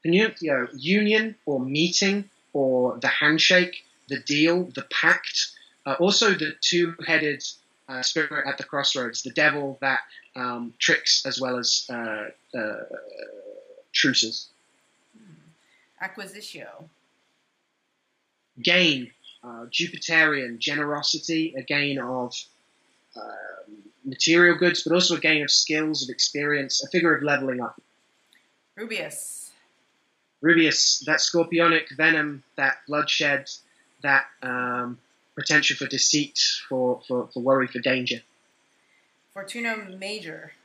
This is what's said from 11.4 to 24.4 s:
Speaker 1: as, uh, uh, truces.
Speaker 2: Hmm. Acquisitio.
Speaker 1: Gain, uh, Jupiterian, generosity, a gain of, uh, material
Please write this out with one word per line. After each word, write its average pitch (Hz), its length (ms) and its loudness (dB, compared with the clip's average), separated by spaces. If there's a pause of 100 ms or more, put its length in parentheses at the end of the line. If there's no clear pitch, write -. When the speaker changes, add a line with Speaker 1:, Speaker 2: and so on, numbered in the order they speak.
Speaker 1:
as, - 320 -2
uh, 113 360 -6 (280)
uh, 107 300 -6 (1080)
truces. - 540 0 (680)
Speaker 2:
Hmm. 160 880 -20
Acquisitio. 185 840 -14 (1700)
Speaker 1:
Gain, 160 500 2 (320)
uh, 120 280 -14
Jupiterian, 156 880 -2
generosity, 151 960 -2
a 131 60 -8
gain 143 380 -2
of, 123 360 -6 (800)
uh, 104 560 -14 (320)
material 170 520 6